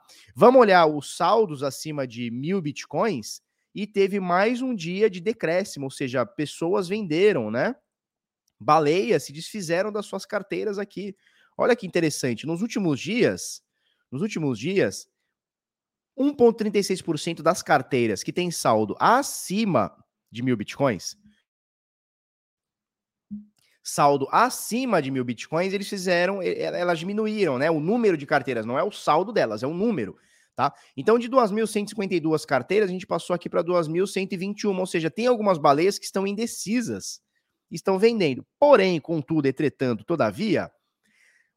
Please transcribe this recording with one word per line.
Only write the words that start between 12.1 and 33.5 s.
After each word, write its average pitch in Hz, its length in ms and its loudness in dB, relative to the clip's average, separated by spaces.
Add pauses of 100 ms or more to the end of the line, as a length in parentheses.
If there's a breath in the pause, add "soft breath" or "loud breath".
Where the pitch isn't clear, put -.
nos 165 160 -4
últimos 196 380 0
dias, 151 640 -2 (480)
nos 135 100 -6
últimos 156 380 -4
dias, 143 480 -2 (1080)
um 285 180 0
ponto 233 240 6
trinta 208 200 0
e 202 60 2
seis 190 180 -2
por 160 160 -4
cento 165 240 -6
das 160 200 2
carteiras 123 600 2
que - 100 -8
têm 180 200 -2
saldo 110 480 0
acima 190 960 0 (360)
de 117 120 -8
mil 127 120 2
bitcoins, 104 600 -4 (2750 soft breath)
saldo 143 480 2
acima 226 680 0
de 135 100 -4
mil 131 140 -2
bitcoins, 160 480 -4
eles 202 160 -6
fizeram, 185 520 0
e-, 175 60 -2
e-, 175 140 -2
elas 165 380 -2
diminuíram, 208 580 0
né? 147 120 2
O 160 100 2
número 196 380 2
de 143 80 -8
carteiras, 131 400 0
não 127 140 -2
é 170 40 0
o 202 80 -4
saldo 185 420 0
delas, 117 300 0
é 131 40 -4
o 156 60 -4
número, 175 420 -2 (400 soft breath)
tá? 135 180 0 (220 soft breath)
Então, 208 220 4
de 240 100 -2
duas 233 240 4
mil 214 160 0
cento 208 200 -4
e - 40 -14
cinquenta 190 240 -4
e 170 40 2
duas 156 260 0
carteiras, 185 440 0
a 180 40 -4
gente 185 140 -10
passou 175 260 -4
aqui 170 160 -6
pra 180 120 0